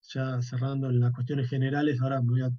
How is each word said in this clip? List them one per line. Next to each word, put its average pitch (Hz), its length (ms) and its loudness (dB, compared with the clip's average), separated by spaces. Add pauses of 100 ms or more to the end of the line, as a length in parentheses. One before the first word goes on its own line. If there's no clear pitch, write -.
ya 131 380 -4
cerrando 131 480 -2
en 123 120 4
las 120 120 4
cuestiones 127 360 -2
generales, 139 520 0
ahora 135 220 0
me 120 60 2
voy 127 140 2
a 127 160 0